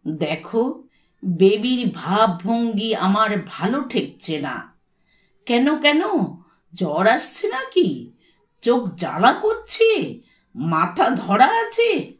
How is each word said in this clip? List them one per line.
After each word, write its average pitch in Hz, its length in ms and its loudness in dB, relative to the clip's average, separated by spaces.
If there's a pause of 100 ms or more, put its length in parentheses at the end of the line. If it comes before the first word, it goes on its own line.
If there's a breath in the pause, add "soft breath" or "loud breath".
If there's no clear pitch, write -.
"দেখো, 160 720 -4 (420 soft breath)
বেবির 214 680 2
ভাবভঙ্গি 214 1000 0
আমার 208 360 2 (160)
ভালো 247 360 -4
ঠেকছে - 580 -4
না।" 131 320 -10 (720)
"কেন, 262 300 2
কেন? 294 260 2 (720 soft breath)
জ্বর 175 340 0
আসছে 294 400 0
নাকি? - 640 -2 (480)
চোখ 240 360 0
জ্বালা 175 360 2
করছে? 427 880 0 (340 soft breath)
মাথা 170 560 0
ধরা 233 360 4
আছে?" 453 720 0